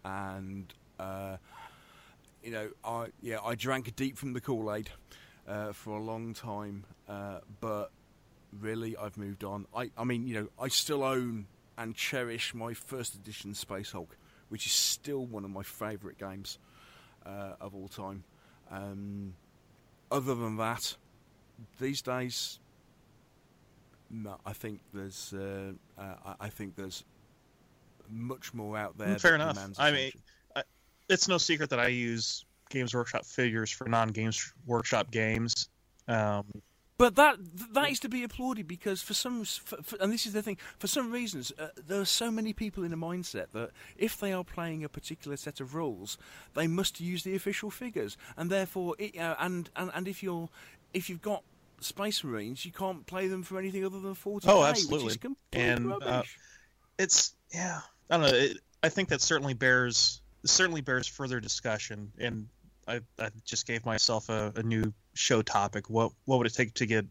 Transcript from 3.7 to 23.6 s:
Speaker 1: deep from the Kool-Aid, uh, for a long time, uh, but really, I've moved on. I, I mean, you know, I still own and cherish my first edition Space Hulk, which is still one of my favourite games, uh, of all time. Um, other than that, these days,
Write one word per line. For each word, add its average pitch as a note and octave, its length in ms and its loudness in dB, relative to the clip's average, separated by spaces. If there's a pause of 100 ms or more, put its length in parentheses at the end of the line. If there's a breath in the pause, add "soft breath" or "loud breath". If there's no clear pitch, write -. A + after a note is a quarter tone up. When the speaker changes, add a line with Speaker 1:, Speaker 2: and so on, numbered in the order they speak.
Speaker 1:
deep C3 240 -2
from C#3 140 -6
the B2 80 -4
Kool-Aid, G#2+ 500 -2 (560 loud breath)
uh, G#2 260 -6
for G#2+ 240 -10
a G#2+ 60 -6
long A2+ 320 -6
time, G#2 500 -8 (240)
uh, G2+ 300 -8 (220)
but G#2 320 -4 (680)
really, A2 360 -4
I've G#2 200 -8
moved G2+ 280 -8
on. G2 300 -6
I, A#2+ 220 -4
I A2+ 60 -4
mean, B2 240 0
you B2 80 -4
know, G#2+ 140 -4 (120)
I B2+ 80 -2
still C#3 360 0
own B2 420 0 (320)
and A2+ 160 -8
cherish A#2+ 580 -4
my A#2 220 -6
first B2 400 -8
edition G2+ 400 -12
Space G2 380 -8
Hulk, F2 240 -10 (320 soft breath)
which G#2+ 180 -6
is - 60 2
still - 520 0
one A2 200 -8
of G2 60 -8
my G2 120 -8
favourite G2+ 560 -8
games, F#2+ 400 -10 (680 soft breath)
uh, G2 360 -10
of G2+ 160 -10
all F#2+ 100 -12
time. G2 380 -10 (480 soft breath)
Um, G2+ 640 -8 (760)
other C3 240 0
than A#2 220 -2
that, A2+ 400 -2 (840)
these C3+ 240 -2
days, B2+ 560 -4 (1500)